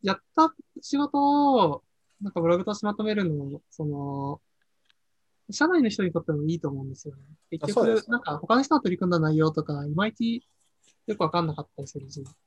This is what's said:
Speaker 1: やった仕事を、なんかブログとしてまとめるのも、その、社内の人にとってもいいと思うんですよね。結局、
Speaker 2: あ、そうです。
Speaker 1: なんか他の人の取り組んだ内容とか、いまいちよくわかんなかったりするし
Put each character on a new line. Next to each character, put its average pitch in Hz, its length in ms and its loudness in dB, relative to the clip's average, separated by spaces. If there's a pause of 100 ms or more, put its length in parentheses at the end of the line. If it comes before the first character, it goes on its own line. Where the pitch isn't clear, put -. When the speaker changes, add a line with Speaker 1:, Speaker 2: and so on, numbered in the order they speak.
Speaker 1:
や 190 120 0
っ - 40 -10 (180)
た 320 180 6 (260)
仕 - 180 -2
事 285 560 4
を、 170 280 4 (380)
な 202 80 -8
ん - 40 -10
か 175 80 -2
ブ 165 80 2
ロ 175 100 6
グ 185 60 -2
と 208 100 -4
し 202 60 -10
て 214 60 -4
ま 208 80 0
と 214 80 -6
め 214 120 0
る 202 100 0
の 160 100 0
も、 143 360 -8
そ 156 160 -8
の、 143 540 -6 (1080)
社 285 160 0
内 339 160 4
の 226 60 4
人 202 140 -2
に 180 100 0
と 165 80 -2
っ - 40 -14
て 165 80 -4
も 147 120 -2
い 160 100 0
い 170 60 -6
と 151 80 -6
思 139 140 -8
う - 20 -10
ん 135 60 -10
で 131 40 -12
す - 140 -18
よ 139 80 -18
ね。 139 60 -20 (280)
結 160 180 -8
局、 - 20 -4
Speaker 2:
あ、 - 20 -4 (140)
そ 226 40 4
う 226 40 4
で 214 60 2
す。 226 100 -10
Speaker 1:
な 254 80 0
ん - 20 -4
か 147 180 -6
他 - 180 2
の 269 60 4
人 294 120 2
の 294 60 4
取 180 120 0
り 180 60 -4
組 185 100 0
ん - 20 2
だ 175 80 4
内 156 180 2
容 156 140 4
と 156 140 -2
か、 143 220 -6
い 147 80 -6
ま 190 120 0
い 220 60 -4
ち 233 340 -4 (600)
よ 214 100 -4
く - 40 -4
わ 165 100 2
か 175 100 0
ん 165 60 0
な 151 80 -2
か 151 80 -10
っ - 140 -12
た 143 60 -12
り 135 60 -12
す - 100 -14
る 135 120 -16
し 139 140 -14 (220)